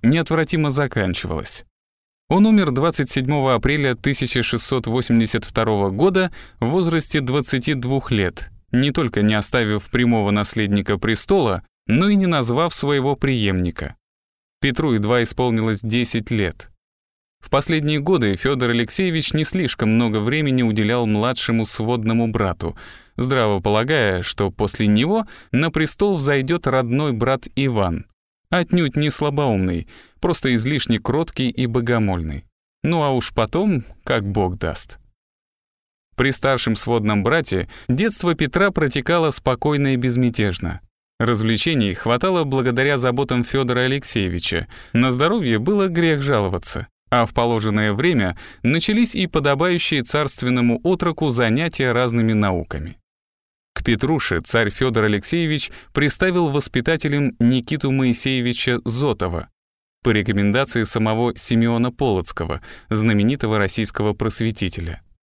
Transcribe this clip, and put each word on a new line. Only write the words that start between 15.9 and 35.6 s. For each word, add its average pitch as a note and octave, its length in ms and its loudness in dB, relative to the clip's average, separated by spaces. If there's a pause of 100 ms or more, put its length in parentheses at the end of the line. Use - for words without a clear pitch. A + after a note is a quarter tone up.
лет. - 400 -4 (720)
В - 80 -20
последние D3+ 520 0
годы C3 340 2
Федор B2 360 0
Алексеевич D#3+ 640 -2
не D#3 120 0
слишком B2+ 460 -2
много A2+ 260 2
времени C3 440 0
уделял A2+ 440 0
младшему A2+ 580 0
сводному A2+ 640 0
брату — F#2+ 500 -2 (380)
здраво A#2+ 460 0
полагая, G#2+ 640 2
что G2 280 -2
после G#2 360 -2
него D#3+ 380 2 (280)
на D#3+ 180 0
престол F3 460 0
взойдет C#3 500 0
родной C3 460 0
брат A#2+ 420 0
Иван, G#2+ 520 0 (420)
отнюдь E3+ 480 0
не D3+ 120 0
слабоумный, A2+ 800 0 (320)
просто D3+ 340 0
излишне A#2+ 460 0
кроткий C3+ 500 -2
и B2+ 160 -2
богомольный. A2 760 -2 (400)
Ну D#3+ 200 0
а C#3 80 2
уж B2 220 -2
потом, D#3 520 0 (180)
как A2 260 -2
Бог F#2+ 280 0
даст. - 420 -6 (1160)